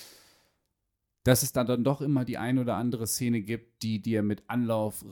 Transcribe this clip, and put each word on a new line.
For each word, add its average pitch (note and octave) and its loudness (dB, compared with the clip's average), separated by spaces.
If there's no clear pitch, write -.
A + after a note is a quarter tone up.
dass B2+ 6
es B2+ -4
da B2+ 0
dann A#2+ 0
doch C#3 0
immer C#3 2
die A#2 -6
ein B2+ 0
oder A#2+ 0
andere A2+ -2
Szene A#2 0
gibt, A2+ -8
die A2 -2
dir A2 2
mit G#2 0
Anlauf A2+ -2